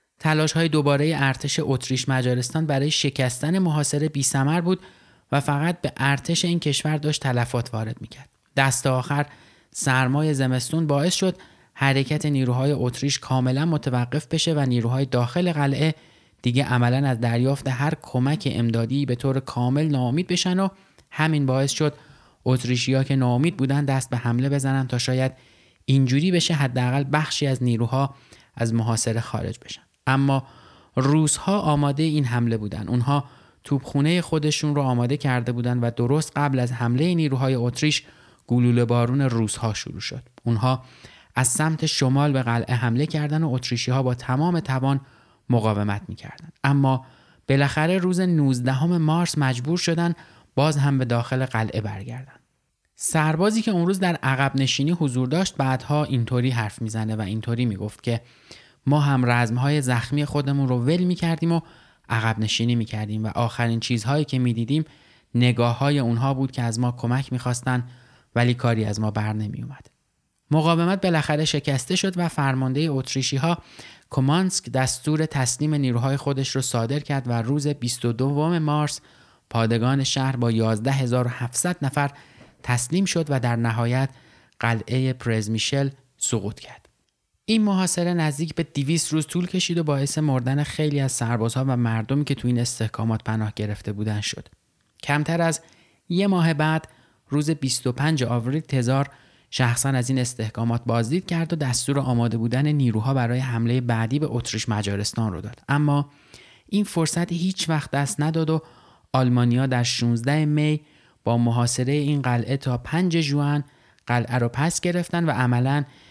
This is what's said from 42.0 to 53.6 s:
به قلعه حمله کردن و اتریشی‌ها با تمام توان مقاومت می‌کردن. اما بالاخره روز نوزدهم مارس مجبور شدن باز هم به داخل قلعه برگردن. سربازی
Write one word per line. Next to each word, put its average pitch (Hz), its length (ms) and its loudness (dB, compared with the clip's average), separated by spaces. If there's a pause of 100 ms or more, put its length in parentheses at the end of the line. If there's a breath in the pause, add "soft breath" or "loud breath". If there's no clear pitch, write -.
به 131 100 0
قلعه 117 320 0
حمله 120 320 0
کردن 151 360 -2
و 147 120 0
اتریشی‌ها 127 480 0
با 127 120 0
تمام 156 460 0
توان 135 400 0 (500 loud breath)
مقاومت 104 580 2
می‌کردن. - 400 -14 (160)
اما 135 420 2 (420 loud breath)
بالاخره 151 500 2
روز 180 220 0
نوزدهم 143 760 2
مارس 160 420 2
مجبور 135 400 0
شدن 170 360 0 (400 loud breath)
باز 143 220 4
هم 139 220 2
به 131 60 0
داخل 120 400 0
قلعه 110 360 -2
برگردن. 104 520 -8 (640)
سربازی 165 680 0